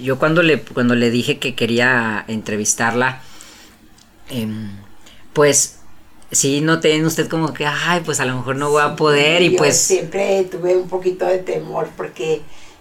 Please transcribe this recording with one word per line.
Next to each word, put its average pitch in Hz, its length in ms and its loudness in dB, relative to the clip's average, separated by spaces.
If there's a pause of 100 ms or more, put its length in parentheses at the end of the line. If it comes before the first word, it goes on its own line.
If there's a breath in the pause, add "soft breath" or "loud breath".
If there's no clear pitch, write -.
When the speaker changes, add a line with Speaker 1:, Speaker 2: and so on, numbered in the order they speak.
Speaker 1:
yo 131 160 -2
cuando 156 240 4
le, 156 200 4
cuando 120 340 0
le 120 160 4
dije 123 260 0
que 131 160 -6
quería 117 760 0
entrevistarla, 113 960 -2 (1080 loud breath)
em, 110 400 -6 (640 soft breath)
pues, 147 440 2 (540)
sí 143 300 0
noté 156 340 4
en 156 100 2
usted 156 240 0
como 160 240 -2
que, 151 120 -4
"Ay, 156 380 0
pues 151 160 -4
a 135 60 -2
lo 127 100 -2
mejor 127 200 -4
no 143 160 -2
voy 147 100 4
a 147 80 4
Speaker 2:
Sí, 151 80 -8
Speaker 1:
poder", 151 460 4
y 165 80 4
Speaker 2:
yo 180 60 4
Speaker 1:
pues 143 200 4
Speaker 2:
siempre 190 720 0
tuve 180 240 0
un 185 140 0
poquito 185 360 -2
de 185 140 2
temor 160 560 -6
porque, 160 460 -4 (400 loud breath)